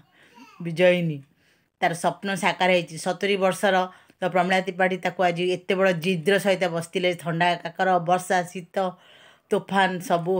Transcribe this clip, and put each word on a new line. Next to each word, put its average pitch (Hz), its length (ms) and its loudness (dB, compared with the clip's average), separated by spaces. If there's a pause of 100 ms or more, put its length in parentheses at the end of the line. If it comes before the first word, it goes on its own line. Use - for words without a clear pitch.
(600)
ବିଜୟିନୀ। 170 560 2 (640)
ତାର 170 120 2
ସ୍ୱପ୍ନ 175 420 -4
ସାକାର 180 360 0
ହେଇଛି। 170 260 0
ସତୁରି 190 400 -2
ବର୍ଷର 190 380 2 (440)
ତ - 100 -8
ପ୍ରମିଳା 180 320 2
ତ୍ରିପାଠୀ 185 360 0
ତାକୁ 180 260 -6
ଆଜି 175 280 0
ଏତେ 180 240 -4
ବଡ଼ 190 240 2
ଜିଦ୍ର 180 400 0
ସହିତ 190 320 0
ବସିଥିଲେ, 175 440 -2
ଥଣ୍ଡା, 170 400 -2
କାକର, 185 340 -2 (100)
ବର୍ଷା, 180 440 0
ଶୀତ, 175 320 -12 (760)
ତୋଫାନ, 190 380 2 (100)
ସବୁ 175 400 -2